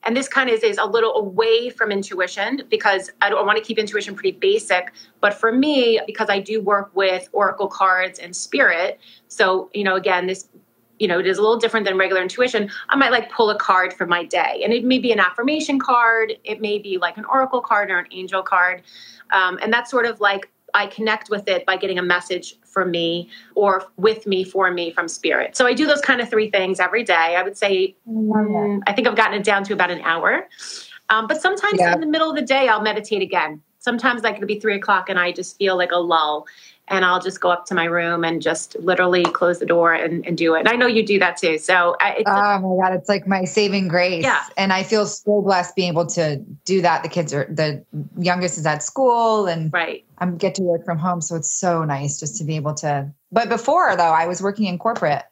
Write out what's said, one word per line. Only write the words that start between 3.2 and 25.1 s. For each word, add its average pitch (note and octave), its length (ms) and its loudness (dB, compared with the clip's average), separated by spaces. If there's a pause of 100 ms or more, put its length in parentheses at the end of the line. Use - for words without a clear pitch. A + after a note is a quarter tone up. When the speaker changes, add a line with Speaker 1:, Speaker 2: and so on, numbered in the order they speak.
Speaker 1:
I G3+ 80 2
don't, G#3 100 2
I G3 40 2
wanna G#3+ 180 2
keep A3 180 -4
intuition G3+ 360 -4
pretty F#3 220 -2
basic. F#3+ 560 0 (280)
But G3+ 120 2
for A3+ 180 0
me, B3+ 540 4
because G#3 240 -4
I G3 100 2
do G#3 220 -4
work G3 340 0
with F#3 360 0
oracle G3 360 0
cards F#3 520 0
and F3 160 -14
spirit, G3+ 640 0 (280)
so, F#3+ 460 0
you G3+ 100 -4
know, F#3+ 120 2
again, F#3 320 0
this, F#3 200 -8 (520)
you G#3+ 80 2
know, F3 120 2
it F3+ 80 0
is F#3+ 100 0
a G3+ 40 0
little A3 160 4
different A3 280 0
than F#3+ 120 0
regular F#3 240 2
intuition. G#3 480 -2 (200)
I - 60 2
might, C#4 160 4
like, A#3 200 0
pull G#3+ 180 2
a G#3 80 0
card F#3 360 2
for F3+ 120 -4
my F3 180 0
day, E3 400 -2
and G#3+ 80 0
it A#3+ 140 0
may B3+ 140 4
be A#3+ 120 0
an G#3 80 2
affirmation C#4 580 0
card. A3+ 560 2 (120)
It G#3+ 160 -8
may G#3 180 -2
be, G3 180 -6
like, F3 200 -4
an G#3 80 -12
oracle C4 340 0
card G#3 320 0
or F3+ 80 0
an F3 120 -8
angel F#3+ 320 -6
card. F3+ 380 0 (500)
Um, F#3 300 2
and A3 120 0
that's A#3+ 180 -2
sort A#3+ 140 2
of A3 160 -4
like, G3 280 0 (240)
I G3+ 140 2
connect G#3+ 420 -4
with G3+ 200 -4
it F3+ 160 0
by F#3+ 120 2
getting F#3 200 -2
a F3+ 40 -2
message F3+ 640 -2
for F#3+ 220 -2
me E3+ 440 -2 (260)
or G3 280 4 (140)
with A3 300 0
me, F#3+ 160 0
for F#3 280 0
me F3 200 -4
from E3+ 160 -4
spirit. - 500 -2